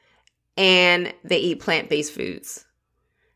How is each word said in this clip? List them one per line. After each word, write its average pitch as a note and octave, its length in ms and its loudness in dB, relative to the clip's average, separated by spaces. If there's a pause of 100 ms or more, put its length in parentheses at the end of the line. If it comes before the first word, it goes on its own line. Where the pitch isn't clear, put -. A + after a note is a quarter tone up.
(560)
and F3+ 580 2 (100)
they F3+ 140 0
eat E3 220 -2
plant-based D3+ 520 -4
foods. - 520 -12 (720)